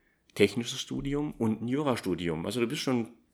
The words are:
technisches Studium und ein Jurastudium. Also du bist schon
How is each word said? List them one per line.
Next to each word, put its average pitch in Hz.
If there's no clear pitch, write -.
technisches 120
Studium 139
und 110
ein 117
Jurastudium. 90
Also 110
du 120
bist 147
schon 120